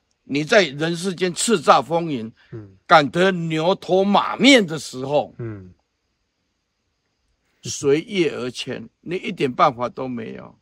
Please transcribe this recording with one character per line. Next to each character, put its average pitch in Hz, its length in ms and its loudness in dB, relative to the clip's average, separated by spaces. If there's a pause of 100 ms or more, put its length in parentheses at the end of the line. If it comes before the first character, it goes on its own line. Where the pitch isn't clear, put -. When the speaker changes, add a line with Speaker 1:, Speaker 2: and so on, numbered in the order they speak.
(240)
Speaker 1:
你 143 200 -4
在 196 200 4
人 160 320 -4
世 175 200 -6
间 180 180 -2
叱 208 260 0
咤 156 220 6
风 170 260 -2
云， 113 240 -8 (200)
Speaker 2:
嗯。 101 340 -16
Speaker 1:
感 151 240 6
得 180 220 2
牛 165 420 -2
头 190 300 0
马 156 320 0
面 233 300 6
的 160 120 -8
时 127 260 -12
候， 135 360 -2
Speaker 2:
嗯。 101 340 -12 (1900)
Speaker 1:
随 139 380 -2
业 180 340 -2
而 120 160 -8
迁， 117 360 -12 (140)
你 170 140 -10
一 233 160 -8
点 151 200 -4
办 151 220 2
法 120 160 -6
都 131 180 -10
没 113 260 -10
有 113 280 -18